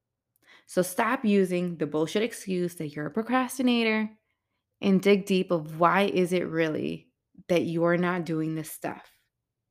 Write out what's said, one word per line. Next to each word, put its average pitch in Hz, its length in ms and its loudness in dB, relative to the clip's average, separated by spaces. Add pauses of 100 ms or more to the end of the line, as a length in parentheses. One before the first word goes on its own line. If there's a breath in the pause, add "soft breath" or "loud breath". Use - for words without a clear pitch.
(720 soft breath)
So 185 80 2
stop 233 420 0
using 180 540 2
the 151 100 -4
bullshit 160 360 -2
excuse 180 540 -4
that 151 200 -10
you're 147 120 -6
a - 20 -12
procrastinator 233 960 0 (720)
and 190 220 4
dig 196 240 4
deep 185 240 0
of 156 280 -2
why 175 260 4
is 180 280 0
it 175 160 0
really 160 600 -2 (400)
that 170 180 2
you're 170 320 2
not 180 260 -2
doing 160 300 -4
the 156 100 -6
stuff - 420 -12 (640)